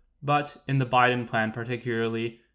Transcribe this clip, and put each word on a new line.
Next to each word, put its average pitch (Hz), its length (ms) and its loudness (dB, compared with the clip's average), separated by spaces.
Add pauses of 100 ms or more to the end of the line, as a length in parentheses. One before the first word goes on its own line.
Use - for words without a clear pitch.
(220)
but 143 360 -2 (100)
in 135 120 2
the 127 60 2
Biden 123 420 4
plan 110 240 0
particularly, 113 880 -4 (160)